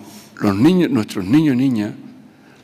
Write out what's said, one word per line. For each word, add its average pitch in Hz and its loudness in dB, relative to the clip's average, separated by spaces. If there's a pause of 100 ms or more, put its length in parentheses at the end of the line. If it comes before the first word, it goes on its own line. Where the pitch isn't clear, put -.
(380)
"Los 104 0
niños, 160 2
nuestros 107 -4
niños 143 2
y - 0
niñas, 123 -2 (720)